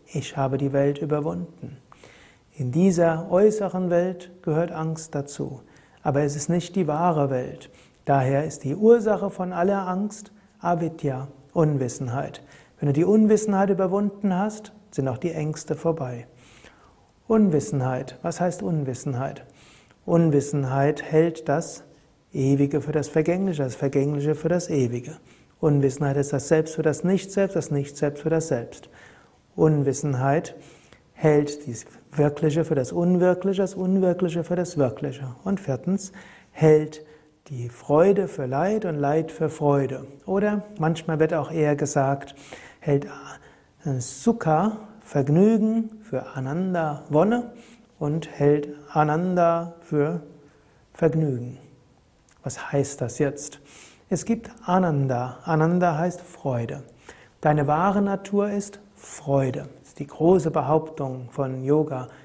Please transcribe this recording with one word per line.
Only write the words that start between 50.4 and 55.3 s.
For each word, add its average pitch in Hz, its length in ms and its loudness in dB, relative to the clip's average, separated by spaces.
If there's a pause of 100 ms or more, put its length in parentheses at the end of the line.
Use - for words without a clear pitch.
Vergnügen. 139 680 0 (840)
Was - 280 -10
heißt 139 280 -2
das 120 200 -6
jetzt? - 400 -4 (500)
Es - 160 -2
gibt 233 240 -4 (160)
Ananda. 139 800 0